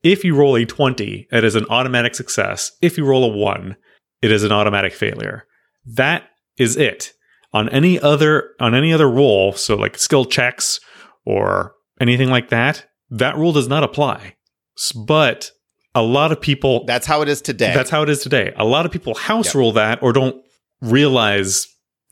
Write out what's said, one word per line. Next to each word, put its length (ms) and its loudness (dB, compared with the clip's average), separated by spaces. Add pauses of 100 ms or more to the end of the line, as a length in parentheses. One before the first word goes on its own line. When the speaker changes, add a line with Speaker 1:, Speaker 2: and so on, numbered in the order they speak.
Speaker 1:
if 220 2
you 100 2
roll 220 4
a 80 0
twenty, 640 -4
it 120 2
is 120 0
an 140 0
automatic 460 -2
success. 560 -6 (100)
If 160 0
you 80 -4
roll 180 4
a 140 0
one, 400 -4 (440)
it 100 2
is 120 2
an 80 0
automatic 420 0
failure. 520 -8 (400)
That 380 -2 (340)
is 180 2
it. 380 -2 (400)
On 160 -2
any 300 2
other, 500 2 (100)
on 160 2
any 160 2
other 180 4
roll, 440 4
so, 220 -2
like, 220 -4
skill 280 2
checks 540 -4 (460)
or 500 -2 (260)
anything 280 2
like 200 0
that, 360 -2 (260)
that 260 -2
rule 160 2
does 140 2
not 160 0
apply. 520 -4 (420)
S-, 140 -8
but 600 -2 (420)
a 80 2
lot 300 2
of 100 -4
people 440 0
Speaker 2:
That's 220 -2
how 140 0
it 80 -2
is 120 -2
today. 320 -2
Speaker 1:
That's 180 0
how 100 0
it 80 0
is 120 -2
today. 360 0
A 80 0
lot 200 2
of 60 -6
people 220 -8
house 340 -2
Speaker 2:
Yep. 80 -6
Speaker 1:
rule 180 2
that 300 0
or 80 2
don't 240 0 (460)
realize 840 2 (440)